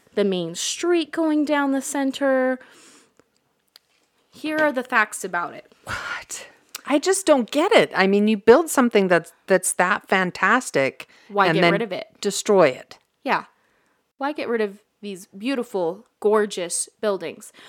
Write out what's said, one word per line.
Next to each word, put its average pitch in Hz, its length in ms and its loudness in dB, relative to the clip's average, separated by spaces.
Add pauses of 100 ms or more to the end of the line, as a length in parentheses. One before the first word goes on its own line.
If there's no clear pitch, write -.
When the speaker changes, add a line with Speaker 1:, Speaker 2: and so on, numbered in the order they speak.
(160)
Speaker 1:
the 202 100 2
main 180 300 -4
street 339 560 -2
going 302 340 0
down 285 260 0
the 269 100 -2
center. 262 760 -2 (1700)
Here 311 260 -8
are 302 140 2
the 247 120 -4
facts 226 400 -2
about 175 300 -6
it. - 200 -20 (120)
Speaker 2:
What? - 640 -12 (380)
I 294 140 0
just 370 260 -2
don't 269 260 2
get 339 200 0
it. 214 240 4
I 190 120 4
mean, 202 200 2
you 220 100 2
build 247 320 6
something 226 380 2
that's, 170 260 0 (120)
that's 185 280 2
that 185 340 -2
fantastic 190 1000 0 (200)
Speaker 1:
Why 196 200 0
Speaker 2:
and 165 80 2
Speaker 1:
get 180 60 2
Speaker 2:
then 170 120 6
Speaker 1:
rid 208 80 0
of 214 100 -6
it? - 160 -10 (140)
Speaker 2:
destroy 190 480 4
it. - 280 -12 (260)
Speaker 1:
Yeah. 208 220 -2 (720)
Why 277 140 -6
get 302 160 -10
rid 226 140 -2
of 208 200 -8 (200)
these 196 260 -14
beautiful, 202 800 -6 (120)
gorgeous 208 680 -2 (140)
buildings? 175 500 -6 (180)